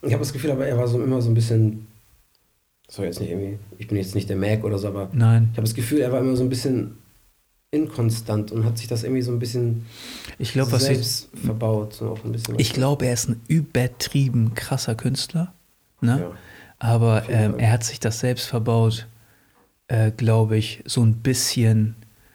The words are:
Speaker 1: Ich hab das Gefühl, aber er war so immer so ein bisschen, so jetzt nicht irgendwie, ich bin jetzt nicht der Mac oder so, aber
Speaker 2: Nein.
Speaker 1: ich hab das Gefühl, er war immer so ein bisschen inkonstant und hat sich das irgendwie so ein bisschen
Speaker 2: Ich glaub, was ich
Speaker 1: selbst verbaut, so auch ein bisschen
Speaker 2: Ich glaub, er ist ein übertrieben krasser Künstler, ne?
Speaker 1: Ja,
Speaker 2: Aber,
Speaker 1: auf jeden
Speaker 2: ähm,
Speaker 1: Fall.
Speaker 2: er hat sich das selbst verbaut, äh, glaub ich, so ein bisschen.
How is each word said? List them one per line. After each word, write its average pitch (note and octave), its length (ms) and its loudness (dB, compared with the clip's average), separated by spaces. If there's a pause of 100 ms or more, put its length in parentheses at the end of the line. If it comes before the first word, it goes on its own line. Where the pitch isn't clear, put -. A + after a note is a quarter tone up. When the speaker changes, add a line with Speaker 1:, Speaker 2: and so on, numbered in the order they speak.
Speaker 1:
Ich C#3 100 -2
hab C#3+ 80 2
das D3 140 -4
Gefühl, D#3 180 -2
aber C3+ 160 0
er B2+ 100 0
war B2 100 2
so A#2+ 140 2
immer C3 200 2
so A#2 80 2
ein A2+ 40 4
bisschen, A2+ 540 2 (1000)
so - 140 -8
jetzt F2 160 -6
nicht F2 120 -4
irgendwie, G2+ 260 -6 (200)
ich - 100 -16
bin G#2 100 0
jetzt F#2+ 180 -4
nicht G2+ 140 -2
der G2 80 -2
Mac G#2+ 260 0
oder G#2+ 140 0
so, G2+ 100 -2
aber G2 260 -6
Speaker 2:
Nein. A2+ 380 6
Speaker 1:
ich - 60 -6
hab A2 80 0
das A2 100 -2
Gefühl, C#3+ 260 0
er B2 100 0
war B2+ 80 0
immer C3 160 2
so B2 80 2
ein B2+ 60 2
bisschen B2+ 480 -2 (760)
inkonstant A2+ 800 -2
und A2 140 -2
hat A2+ 120 0
sich A2 100 -10
das A#2 160 -4
irgendwie C3 180 -2
so B2 100 -2
ein A#2+ 80 -2
bisschen A#2 460 -2 (540)
Speaker 2:
Ich B2 140 -6
glaub, C3 180 0
was B2+ 120 2
ich C3+ 140 2
Speaker 1:
selbst - 320 -6 (140)
verbaut, A2 500 -2
so A2+ 180 -8
auch A2 120 -10
ein A2+ 80 -8
bisschen A2+ 280 -4
Speaker 2:
Ich - 140 0
glaub, C#3 280 0
er B2 120 0
ist - 160 -2
ein A#2 180 -4
übertrieben B2+ 1080 0
krasser - 420 -4
Künstler, C3+ 580 -4 (460)
ne? A#2+ 220 2
Speaker 1:
Ja, F2 100 -6 (480)
Speaker 2:
Aber, A2+ 440 4
Speaker 1:
auf - 60 -10
jeden A#2 120 2
Speaker 2:
ähm, G#2+ 100 4
Speaker 1:
Fall. A#2+ 100 -4
Speaker 2:
er A2+ 100 4
hat A#2 120 2
sich - 160 -8
das A2 200 -2
selbst B2 260 -2
verbaut, A2+ 600 0 (840)
äh, A2 260 2
glaub A2 360 2
ich, A2 340 -2
so - 180 0
ein A2 120 6
bisschen. A2+ 800 2 (400)